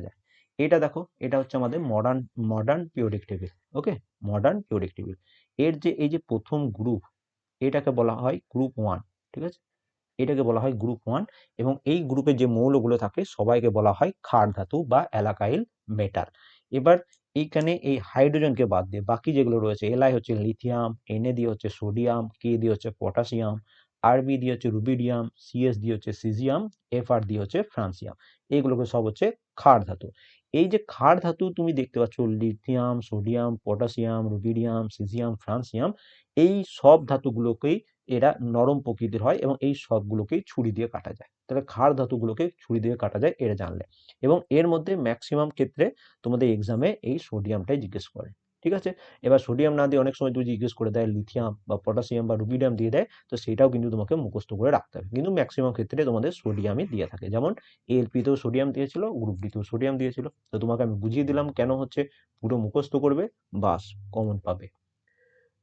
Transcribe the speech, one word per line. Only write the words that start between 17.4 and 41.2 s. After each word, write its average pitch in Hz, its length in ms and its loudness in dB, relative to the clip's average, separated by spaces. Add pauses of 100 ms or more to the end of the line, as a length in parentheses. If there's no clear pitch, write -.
এই 139 320 -2
হাইড্রোজেনকে 143 600 2
বাদ 92 240 2
দিয়ে 101 120 -6
বাকি 117 300 -2
যেগুলো 127 260 2
রয়েছে, 107 280 -2
এলআই 127 260 2
হচ্ছে 117 220 -2
লিথিয়াম, 113 560 -2 (180)
এনএ 113 240 -2
দিয়ে 120 160 -2
হচ্ছে 107 200 -6
সোডিয়াম, 113 600 -2 (120)
কে 117 180 -2
দিয়ে 113 140 2
হচ্ছে 107 180 -4 (100)
পটাশিয়াম, 110 540 -2 (480)
আরবি 131 360 4
দিয়ে 127 140 0
হচ্ছে 120 160 -2
রুবিডিয়াম, 120 560 0 (120)
সিএস 123 420 -2
দিয়ে 110 160 -2
হচ্ছে 107 180 -6
সিজিয়াম, 127 500 -2 (280)
এফআর 120 340 0
দিয়ে 104 160 -4
হচ্ছে 101 220 -4
ফ্রান্সিয়াম, 107 540 -6 (340)
এইগুলোকে 131 360 2
সব 117 180 0
হচ্ছে 110 220 0 (280)
ক্ষার 127 300 8
ধাতু। - 240 -10 (440)
এই 165 160 4
যে 208 100 2
ক্ষার 165 420 4
ধাতু 170 240 -2 (120)
তুমি 165 160 0
দেখতে 131 280 -2
পাচ্ছ, 117 200 0
লিথিয়াম, 117 800 0
সোডিয়াম, 117 640 -2
পটাশিয়াম, 113 640 -2
রুবিডিয়াম, 113 600 -2
সিজিয়াম, 113 460 -4
ফ্রান্সিয়াম, 120 560 -4 (460)
এই 175 180 6 (140)
সব 151 380 8
ধাতুগুলোকেই 135 760 0 (260)
এরা 127 240 4 (120)
নরম 120 380 2
প্রকৃতির 113 420 -4
হয় 143 140 2
এবং 135 240 0
এই 139 140 0
সবগুলোকেই 107 720 -2
ছুরি 113 260 -2
দিয়ে 113 160 -4
কাটা - 240 -10
যায়। - 180 -18 (160)